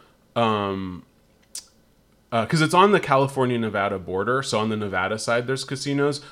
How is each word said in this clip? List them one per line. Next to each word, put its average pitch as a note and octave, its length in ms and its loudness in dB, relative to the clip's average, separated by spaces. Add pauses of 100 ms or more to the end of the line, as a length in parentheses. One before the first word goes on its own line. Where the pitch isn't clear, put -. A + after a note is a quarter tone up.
(340)
um, G2 680 0 (1300)
uh, A2+ 140 0
'cause D#3 160 2
it's D#3 100 2
on F#3+ 200 6
the F#3 80 6
California-Nevada A#2+ 1000 0
border. G2+ 440 -2
So A#2+ 180 -2
on A2 100 0
the G#2+ 80 -2
Nevada G2 400 -2
side, A#2+ 280 -2
there's C3+ 160 -4
casinos, C#3+ 680 -2